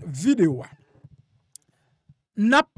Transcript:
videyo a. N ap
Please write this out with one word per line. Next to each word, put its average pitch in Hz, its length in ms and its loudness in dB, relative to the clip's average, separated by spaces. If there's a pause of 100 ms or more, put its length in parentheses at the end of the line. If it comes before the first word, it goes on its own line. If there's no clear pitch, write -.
videyo 156 580 0
a. - 60 -20 (1700)
N 226 200 2
ap 311 200 0